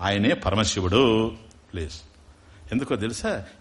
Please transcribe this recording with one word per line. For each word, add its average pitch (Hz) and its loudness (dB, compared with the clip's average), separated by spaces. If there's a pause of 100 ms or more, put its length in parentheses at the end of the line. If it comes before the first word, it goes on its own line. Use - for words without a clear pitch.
ఆయనే 101 2
పరమశివుడు. 110 2 (420)
ప్లీజ్, 82 -8 (760)
ఎందుకో 131 -2
తెలుసా? 117 -4 (160)